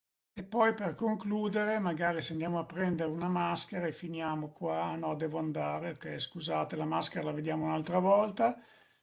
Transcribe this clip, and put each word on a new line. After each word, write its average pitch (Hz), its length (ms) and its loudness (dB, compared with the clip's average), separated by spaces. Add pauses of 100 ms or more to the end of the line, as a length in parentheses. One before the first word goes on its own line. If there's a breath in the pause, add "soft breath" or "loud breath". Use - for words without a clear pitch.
(360)
e 190 80 -10
poi 220 300 4
per 208 220 -2
concludere, 214 800 0
magari 170 460 2
se - 80 -4
andiamo 170 260 0
a 165 80 -2
prendere 180 460 0
una 170 160 -2
maschera 175 580 0
e 160 60 0
finiamo 160 600 -4
qua, 165 440 -2
no, 160 180 -4
devo 156 240 -2
andare, 156 540 -2
ok, 156 260 -10
scusate, 165 580 -2
la 156 100 -2
maschera 160 400 0
la 151 80 -2
vediamo 156 320 -2
un'altra 160 340 0
volta. 208 600 4 (440 loud breath)